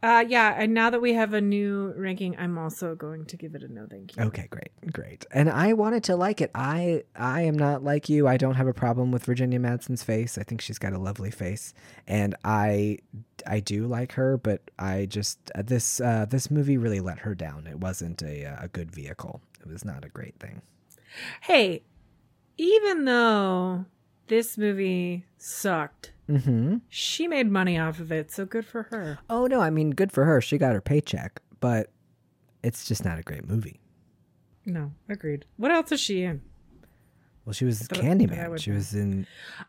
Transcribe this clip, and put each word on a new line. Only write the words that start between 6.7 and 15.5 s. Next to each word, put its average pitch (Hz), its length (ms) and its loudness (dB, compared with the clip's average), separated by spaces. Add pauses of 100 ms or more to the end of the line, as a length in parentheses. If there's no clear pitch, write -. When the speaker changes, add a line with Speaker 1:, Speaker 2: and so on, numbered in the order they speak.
Speaker 2:
I 131 260 -2
am 156 160 2
not 143 240 2
like 143 260 0
you. 147 200 6
I 127 80 6
don't 131 180 2
have 131 140 2
a 123 60 0
problem 123 360 2
with 123 140 0
Virginia 123 340 2
Madsen's 123 460 -2
face. 113 340 -2
I 107 60 -4
think 113 160 -6
she's - 180 -8
got 95 140 -4
a 92 60 -4
lovely 95 340 -4
face, - 420 -6 (320)
and 101 380 0
I, 104 540 2 (500)
I 104 100 0
do 104 300 -2
like 123 240 -4
her. 135 240 2
But 107 240 0 (180)
I 95 280 -2
just, 101 500 -6